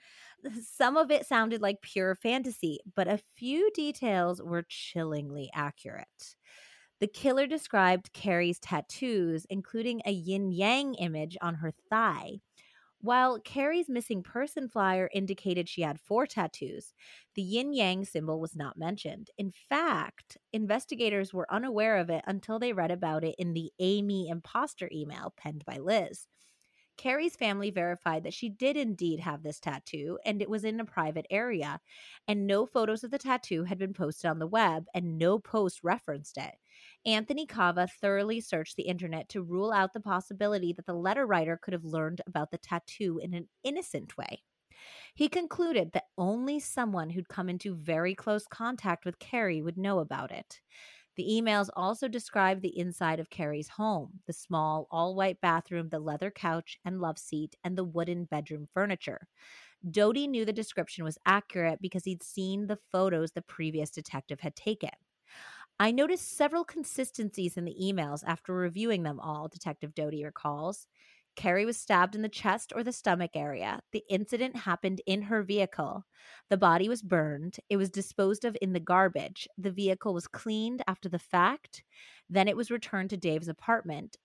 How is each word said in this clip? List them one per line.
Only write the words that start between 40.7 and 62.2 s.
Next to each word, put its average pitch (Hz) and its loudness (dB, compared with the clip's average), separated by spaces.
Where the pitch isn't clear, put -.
that 170 -14
the 185 -4
letter 196 2
writer 165 4
could 185 -6
have 165 -4
learned 160 -2
about 156 -4
the 175 -6
tattoo 170 -4
in 175 -6
an 175 -6
innocent 285 -4
way. - -8
He 294 2
concluded 320 0
that - -2
only 247 0
someone 190 -2
who'd 175 -4
come 180 -4
into 180 -4
very 165 0
close 208 -2
contact 226 -2
with 175 -6
Carrie 190 0
would 170 -4
know 190 2
about 135 -4
it. - -14
The 180 -4
emails 214 4
also 208 0
described 196 2
the 185 -4
inside 170 0
of 160 -8
Carrie's 151 -4
home, 190 -4
the 180 -6
small, 156 0
all-white 185 0
bathroom, 170 2
the 160 -2
leather 151 -4
couch 165 -4
and 180 -4
love 160 -2
seat, 156 -6
and 180 -4
the 190 0
wooden 170 -2
bedroom 151 -6
furniture. 190 -2
Doty 220 4
knew 233 0
the 214 2
description 190 -6
was 156 -4
accurate 185 2
because 185 -4
he'd 185 -6